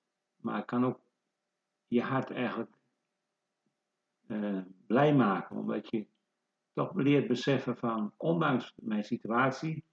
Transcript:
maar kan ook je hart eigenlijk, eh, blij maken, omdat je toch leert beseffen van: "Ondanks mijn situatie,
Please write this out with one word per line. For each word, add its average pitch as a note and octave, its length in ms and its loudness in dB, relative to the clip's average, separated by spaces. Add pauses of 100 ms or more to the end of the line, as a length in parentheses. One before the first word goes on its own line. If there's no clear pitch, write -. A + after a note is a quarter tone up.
(360)
maar G#2+ 280 -6
kan B2 200 -2
ook B2+ 160 -2 (920)
je A#2+ 100 4
hart C3 280 -2
eigenlijk, A2+ 400 -4 (1600)
eh, G#2 340 -4 (260)
blij C#3+ 280 4
maken, G2+ 420 2
omdat G#2+ 340 -6
je A2 160 -2 (680)
toch C#3+ 220 -2
leert C3+ 340 4
beseffen B2 480 0
van: A2 400 -2
"Ondanks D#3 600 0
mijn G#2+ 280 -4
situatie, C3 880 -2